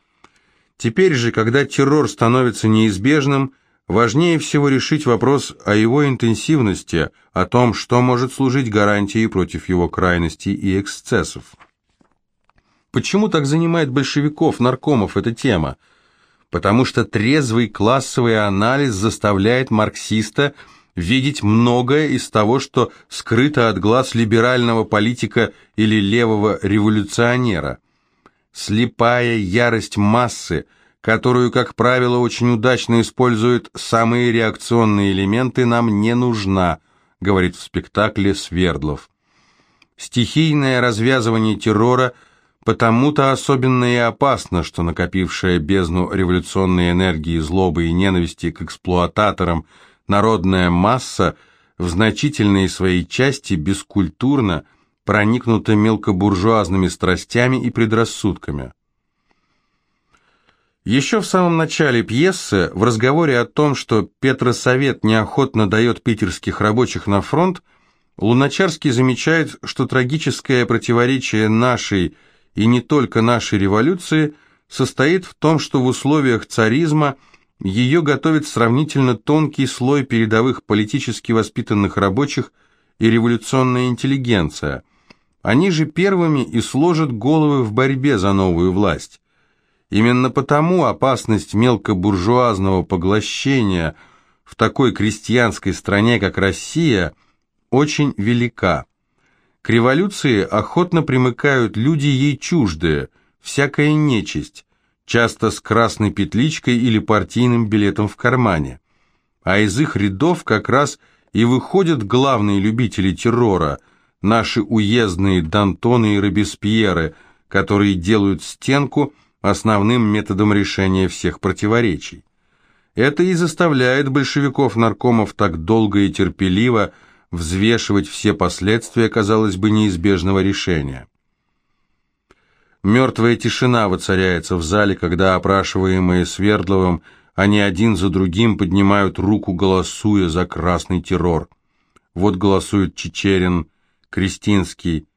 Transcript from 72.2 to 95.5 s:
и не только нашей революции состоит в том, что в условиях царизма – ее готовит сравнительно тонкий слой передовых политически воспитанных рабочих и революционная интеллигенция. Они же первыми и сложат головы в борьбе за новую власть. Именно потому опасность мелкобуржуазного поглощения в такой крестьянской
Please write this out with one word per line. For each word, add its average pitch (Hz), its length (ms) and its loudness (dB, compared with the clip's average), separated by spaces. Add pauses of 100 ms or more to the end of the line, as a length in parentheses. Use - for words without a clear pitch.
и 104 120 0
не 120 140 4
только 120 420 0
нашей 113 360 0
революции 147 760 0 (340)
состоит 156 560 -2
в - 100 -20
том, 156 240 2
что 135 240 -2
в 123 40 0
условиях 131 600 0
царизма – 147 680 0 (440)
ее 123 420 0
готовит 151 440 0
сравнительно 127 680 0
тонкий 147 500 0
слой 131 380 -2
передовых 113 600 0
политически 110 680 -2
воспитанных 107 640 -2
рабочих 107 560 -2 (460)
и 110 120 4
революционная 123 800 0
интеллигенция. 113 920 -2 (600)
Они 139 280 2
же 156 160 0
первыми 170 560 0
и 117 180 -4
сложат 156 500 0
головы 143 520 0
в 110 100 -4
борьбе 135 460 0
за 95 140 2
новую 92 400 2
власть. 90 480 -2 (720)
Именно 123 400 2
потому 151 540 0
опасность 117 680 -2
мелкобуржуазного 101 1300 0
поглощения 95 1120 -2 (500)
в - 120 -20
такой 110 360 0
крестьянской 107 800 -2